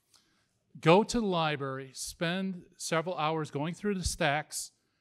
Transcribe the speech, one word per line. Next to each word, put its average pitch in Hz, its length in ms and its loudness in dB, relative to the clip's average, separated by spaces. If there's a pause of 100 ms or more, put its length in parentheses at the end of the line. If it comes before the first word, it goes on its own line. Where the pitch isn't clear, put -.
(800)
go 175 240 8
to 240 160 -2
the 220 60 0
library, 143 680 -2
spend 180 720 -4 (140)
several 165 380 -2
hours 156 360 -2
going 156 240 -4
through 208 200 -2
the 180 80 -4
stacks, - 680 -2 (300)